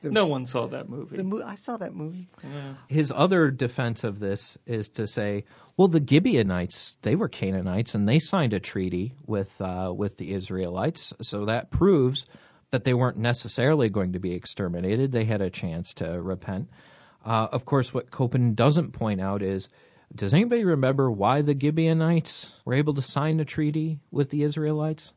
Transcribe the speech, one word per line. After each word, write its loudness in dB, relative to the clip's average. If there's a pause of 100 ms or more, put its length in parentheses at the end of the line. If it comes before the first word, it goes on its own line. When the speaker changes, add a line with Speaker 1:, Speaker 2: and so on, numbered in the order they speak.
Speaker 1:
The -4
Speaker 2:
No 4
one -2
saw -2
that -8
movie. -10
Speaker 1:
the -4
mo-, -4
I -10
saw -10
that -8
movie. -10 (120)
Speaker 2:
Yeah. -12 (120)
Speaker 3:
His 2
other 4
defense -2
of -4
this -6
is -4
to -6
say, -4 (320)
well, 6
the 4
Gibeonites, 2
they 2
were 0
Canaanites, -2
and 2
they 6
signed 0
a 0
treaty -4 (120)
with, -4
uh, -4
with -4
the -10
Israelites, -4 (100)
so -6
that -2
proves 4 (460)
that 0
they 4
weren't 2
necessarily 2
going -2
to -4
be -4
exterminated. -2
They 0
had 0
a 0
chance -8
to -6 (140)
repent. -6 (560)
Uh, 0
of -4
course, 0
what -4
Copen 2
doesn't 4
point -2
out -2
is, -2 (480)
does 0
anybody 4
remember 2
why 2
the 2
Gibeonites 0 (140)
were 0
able 2
to -2
sign 0
a 0
treaty -2 (120)
with 0
the 0
Israelites? -2